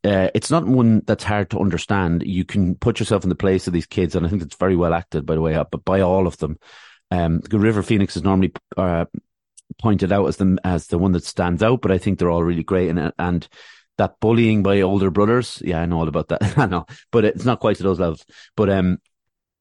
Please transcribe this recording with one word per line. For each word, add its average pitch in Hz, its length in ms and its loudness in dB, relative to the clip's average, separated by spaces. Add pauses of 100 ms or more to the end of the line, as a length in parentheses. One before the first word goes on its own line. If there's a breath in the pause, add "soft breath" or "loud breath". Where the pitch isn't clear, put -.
uh, 95 320 2
it's - 160 -4
not 160 160 0
one 117 400 4
that's - 180 -2
hard 104 260 -2
to 101 100 -4
understand. 87 640 0
You 92 220 -4
can 92 280 0
put - 240 -2
yourself 104 240 0
in 92 60 -2
the 90 60 0
place 95 320 0
of 90 80 -2
these 82 100 -2
kids, 90 320 -2
and 85 80 -2
I 85 60 -2
think 95 100 -2
it's 76 160 -12
very 92 200 0
well 85 180 2
acted, 82 320 -6
by 80 80 -2
the 80 80 0
way, 80 120 0
uh, 76 160 0
but - 140 -10
by 95 160 2
all 92 260 2
of 82 120 -6
them. 78 200 -6 (520 loud breath)
Um, 85 300 0
the - 180 -2
River 104 240 2
Phoenix 101 340 0
is 82 60 -6
normally, 95 320 2 (240)
uh, 85 260 0 (720)
pointed 98 320 0
out 98 140 2
as - 140 -2
the, 92 260 2
as 87 220 -2
the 87 100 -2
one 92 160 2
that 87 120 -2
stands 87 380 -2
out, 117 200 2
but 95 100 2
I 92 60 2
think 98 200 -2
they're 87 120 2
all 85 120 2
really 82 220 -2
great. 90 240 0
And, 80 300 -2
and 90 280 -2 (520 loud breath)
that - 220 -2
bullying 110 420 2
by 98 180 2
older 95 300 2
brothers, 110 520 0
yeah, 82 200 -2
I 85 40 -4
know 85 120 -2
all 82 100 -2
about 76 200 -4
that. - 140 -2
<laughs> 107 140 -2
I 143 80 2
know, 87 220 -4 (240 loud breath)
but 110 160 2
it's 92 180 -2
not 123 160 -2
quite 104 160 0
to - 60 -10
those 90 180 0
levels. 82 240 -4 (320 loud breath)
But, 101 140 2
um, 92 320 0 (580)